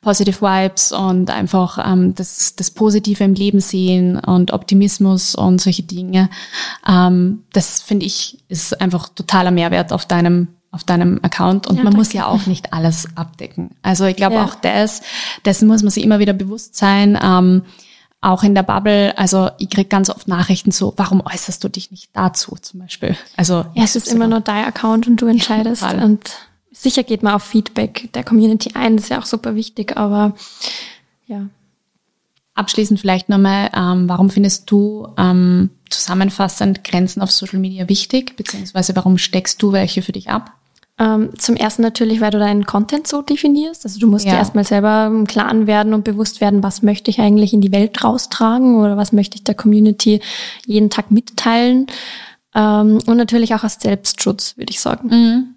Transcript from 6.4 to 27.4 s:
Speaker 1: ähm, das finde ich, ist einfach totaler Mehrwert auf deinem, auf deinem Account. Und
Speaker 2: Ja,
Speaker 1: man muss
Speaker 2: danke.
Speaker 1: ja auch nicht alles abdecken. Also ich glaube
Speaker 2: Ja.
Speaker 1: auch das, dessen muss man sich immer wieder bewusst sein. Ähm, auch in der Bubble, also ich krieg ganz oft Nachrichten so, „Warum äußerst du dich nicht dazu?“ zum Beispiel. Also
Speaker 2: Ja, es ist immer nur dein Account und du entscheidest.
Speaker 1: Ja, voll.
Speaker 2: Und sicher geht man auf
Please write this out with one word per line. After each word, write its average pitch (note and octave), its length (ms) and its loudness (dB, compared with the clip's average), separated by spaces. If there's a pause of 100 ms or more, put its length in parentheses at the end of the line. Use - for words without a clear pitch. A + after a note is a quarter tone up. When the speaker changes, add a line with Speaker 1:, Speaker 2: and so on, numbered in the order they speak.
Speaker 1:
ähm, F3+ 580 2 (100)
das - 260 0
finde G3+ 240 -4
ich, - 440 -10
ist - 340 -4
einfach F3 260 -2
totaler F#3 420 0
Mehrwert F3 440 0
auf F#3 100 -6
deinem, F3 440 0 (240)
auf E3 120 -12
deinem F3+ 380 0
Account. F#3 460 -2
Und F#3 80 0
Speaker 2:
Ja, B3+ 80 0
Speaker 1:
man G3+ 100 4
muss G#3 140 4
Speaker 2:
danke. G3+ 100 -4
Speaker 1:
ja G3 80 -2
auch G3 200 -2
nicht - 260 -4
alles E3 420 -2
abdecken. - 560 -12 (120)
Also F#3+ 240 2
ich F#3 100 0
glaube G3 180 0
Speaker 2:
Ja. G#3+ 100 2
Speaker 1:
auch - 120 -6
das, G#3 460 -2 (420)
dessen G#3 240 4
muss A3 160 4
man G3+ 80 2
sich G#3+ 120 -2
immer G#3+ 140 4
wieder G3+ 140 2
bewusst F#3+ 420 -8
sein. G3+ 480 4
Ähm, F#3 400 4 (580)
auch F#3 220 0
in G3+ 120 4
der G3 100 2
Bubble, G3+ 520 0
also F#3+ 420 0
ich F#3+ 120 -8
krieg G3 180 -2
ganz F#3+ 220 0
oft - 180 -12
Nachrichten F3+ 440 0
so, G3+ 240 -2
„Warum F#3+ 280 0
äußerst - 380 -8
du G3 60 -6
dich F#3+ 240 -12
nicht - 220 -20
dazu?“ F#3 460 -4
zum - 200 -18
Beispiel. F3+ 360 -6 (200)
Also F3 280 0 (100)
Speaker 2:
Ja, A3+ 100 2
es G#3 120 0
ist A3+ 120 -2
immer A3+ 180 2
nur A3+ 140 0
dein G#3+ 240 -4
Account A3+ 420 -2
und A#3 140 4
du B3 60 0
entscheidest. A3+ 560 0
Speaker 1:
Ja, - 80 -2
voll. F#3+ 120 -2
Speaker 2:
Und G#3+ 280 2 (420)
sicher - 320 -2
geht A3 180 -4
man G#3 120 2
auf G3+ 100 -2